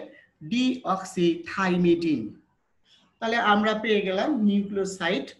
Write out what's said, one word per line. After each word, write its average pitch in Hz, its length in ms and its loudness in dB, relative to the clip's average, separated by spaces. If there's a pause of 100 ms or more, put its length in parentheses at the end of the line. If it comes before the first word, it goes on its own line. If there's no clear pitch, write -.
(520)
ডিঅক্সিথাইমিডিন। 175 1700 0 (1000)
তাহলে 226 180 -2 (160)
আমরা 214 200 4 (100)
পেয়ে 214 240 2
গেলাম 202 220 0 (200)
নিউক্লিওসাইট। 196 760 -2 (120)